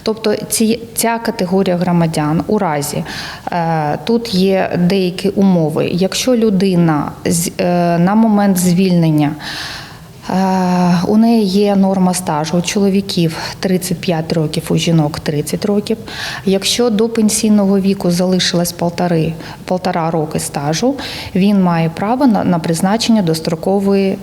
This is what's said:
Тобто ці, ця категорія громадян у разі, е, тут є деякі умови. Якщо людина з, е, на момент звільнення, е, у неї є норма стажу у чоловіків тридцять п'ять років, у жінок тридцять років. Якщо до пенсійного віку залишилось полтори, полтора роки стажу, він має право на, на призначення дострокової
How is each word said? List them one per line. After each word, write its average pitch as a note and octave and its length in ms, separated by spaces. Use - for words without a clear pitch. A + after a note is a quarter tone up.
Тобто G#3+ 320
ці, A3+ 300
ця A3+ 220
категорія F#3+ 600
громадян E3 720
у G#3+ 100
разі, D#3 460
е, D#3+ 520
тут A#3 320
є F#3+ 420
деякі F3+ 520
умови. E3+ 640
Якщо F#3 420
людина F#3 760
з, F3 340
е, F3 400
на F#3 160
момент G3+ 420
звільнення, E3+ 760
е, - 40
у G#3+ 100
неї A3+ 280
є G3+ 300
норма F#3+ 380
стажу D#3 440
у F3 40
чоловіків F#3+ 760
тридцять F3+ 380
п'ять E3 360
років, D#3+ 360
у E3+ 80
жінок D#3+ 420
тридцять D3+ 460
років. G#3 320
Якщо G3 440
до A3 200
пенсійного G#3 680
віку F#3+ 320
залишилось F3 600
полтори, E3+ 640
полтора F3+ 460
роки D#3+ 280
стажу, D#3+ 560
він G3 280
має E3 260
право A#3+ 380
на, G3 160
на E3+ 160
призначення G3 600
дострокової F#3+ 1000